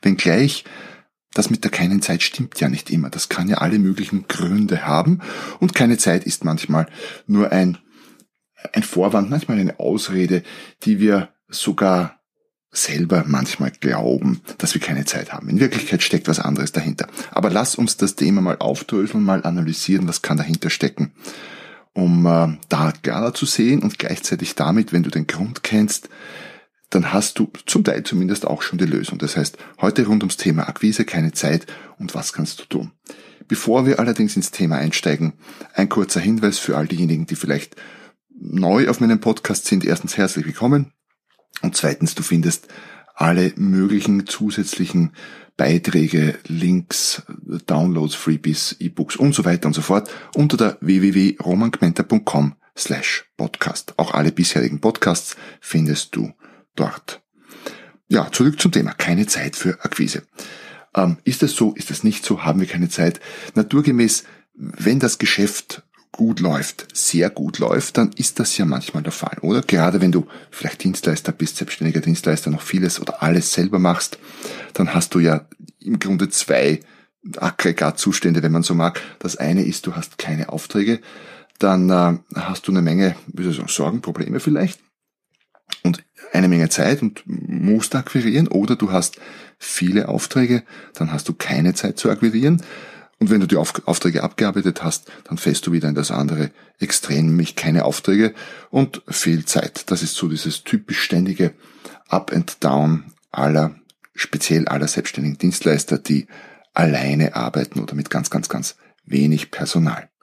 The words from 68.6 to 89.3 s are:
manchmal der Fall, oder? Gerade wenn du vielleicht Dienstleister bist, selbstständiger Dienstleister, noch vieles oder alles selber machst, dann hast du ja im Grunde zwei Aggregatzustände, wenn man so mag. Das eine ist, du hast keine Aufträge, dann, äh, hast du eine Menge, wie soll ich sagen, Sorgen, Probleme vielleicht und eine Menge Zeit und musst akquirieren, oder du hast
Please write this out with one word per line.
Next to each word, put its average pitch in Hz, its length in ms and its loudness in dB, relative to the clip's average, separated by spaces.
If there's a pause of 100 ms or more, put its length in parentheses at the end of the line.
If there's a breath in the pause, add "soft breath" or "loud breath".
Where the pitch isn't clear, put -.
manchmal 76 380 -2
der 80 80 -4
Fall, - 300 -8
oder? 104 200 0
Gerade 87 400 4
wenn 90 100 6
du 85 140 2 (240 loud breath)
vielleicht - 340 -10
Dienstleister - 480 -2
bist, - 260 -4
selbstständiger 156 440 -2
Dienstleister, - 480 0
noch 78 140 -4
vieles - 360 -2
oder - 220 -8
alles 165 320 2
selber - 240 0
machst, - 400 0 (560 loud breath)
dann 90 220 0
hast - 180 0
du 92 60 4
ja 80 280 4 (320)
im - 200 -2
Grunde 95 300 0
zwei 73 500 2 (580 soft breath)
Aggregatzustände, - 1040 0
wenn 80 100 2
man 82 120 2
so 92 100 0
mag. 85 260 0 (200 loud breath)
Das - 180 -6
eine 87 260 0
ist, - 220 -4
du 87 100 -6
hast - 220 -12
keine - 320 -6
Aufträge, 107 500 -2 (600 loud breath)
dann, 92 320 4
äh, 87 260 4 (180)
hast 92 320 -8
du 95 40 0
eine 92 100 4
Menge, 87 340 2 (120)
wie 82 160 -8
soll 90 80 -2
ich 73 60 -4
sagen, - 120 -8
Sorgen, 87 320 -2
Probleme - 380 -4
vielleicht 160 420 0 (1040)
und 87 200 -2 (300)
eine 92 140 4
Menge 85 220 4
Zeit 127 340 2
und - 240 -4
musst - 680 -2
akquirieren, 131 520 2
oder 104 280 2
du 101 160 0
hast 92 280 0 (400 loud breath)